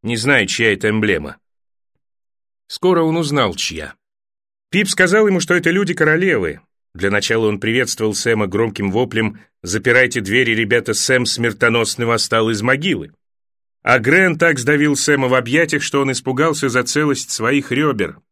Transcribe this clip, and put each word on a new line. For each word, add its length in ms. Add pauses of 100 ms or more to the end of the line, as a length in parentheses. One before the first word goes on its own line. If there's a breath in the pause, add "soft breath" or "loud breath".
Не 140
знаю, 280
чья 280
это 160
эмблема». 480 (1300)
Скоро 340
он 160
узнал, 380
чья. 400 (720)
Пип 180
сказал 400
ему, 120
что 160
это 160
люди 240
королевы. 640 (320)
Для 160
начала 380
он 120
приветствовал 540
Сэма 320
громким 460
воплем: 480 (240 loud breath)
«Запирайте 580
двери, 300
ребята, 420
Сэм 320
смертоносный 800
восстал 460
из 100
могилы». 500 (720)
А 160
Грен 400
так 220
сдавил 360
Сэма 320
в 60
объятиях, 480
что 200
он 100
испугался 580
за 140
целость 480
своих 400
рёбер. 480 (120)